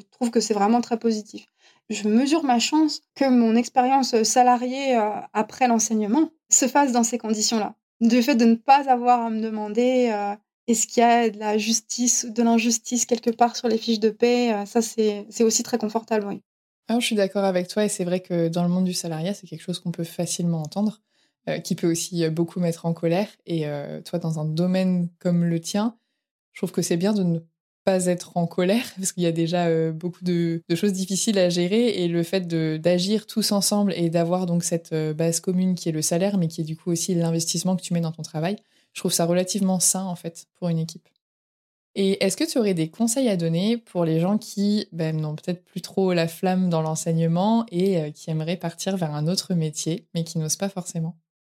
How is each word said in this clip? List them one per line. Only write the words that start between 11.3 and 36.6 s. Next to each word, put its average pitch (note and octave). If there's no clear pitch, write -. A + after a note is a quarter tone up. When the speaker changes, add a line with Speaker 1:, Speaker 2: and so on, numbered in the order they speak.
Speaker 1:
de G3+
la G#3+
justice, A3+
de A#3
l'injustice A#3
quelque A#3
part A#3
sur B3
les A3
fiches A3+
de A3
paie, A#3+
euh, G3+
ça, A#3
c'est, G#3+
c'est A#3
aussi A3
très A#3+
confortable, A3
oui. G3
Speaker 2:
Alors, A#3
je A#3+
suis A3+
d'accord G3
avec F3+
toi G#3+
et G#3
c'est G3
vrai F3+
que E3+
dans E3+
le F3
monde F#3
du F3+
salariat, E3+
c'est F#3+
quelque D#3
chose F3
qu'on F3
peut E3
facilement E3+
entendre, G3+
euh, D#3
qui D#3+
peut E3+
aussi, E3+
euh, D#3+
beaucoup E3+
mettre E3+
en E3+
colère. E3+
Et, E3
euh, D3
toi, -
dans D#3+
un D3+
domaine F3+
comme F3
le E3
tien, G#3
je -
trouve F3
que F#3
c'est E3+
bien F#3+
de G#3
ne E3+
pas F#3
être F3+
en E3+
colère F#3
<laughs> -
parce F#3+
qu'il F3
y F3
a E3
déjà, E3
euh, D#3+
beaucoup F3
de, E3+
de F3
choses G3+
difficiles F#3+
à F3+
gérer F3+
et F3
le E3+
fait F3+
de, D#3+
d'agir F3+
tous -
ensemble G3+
et E3+
d'avoir E3+
donc E3+
cette, E3
euh, D#3
base E3
commune F#3
qui E3+
est -
le D#3
salaire, F#3+
mais E3
qui D#3+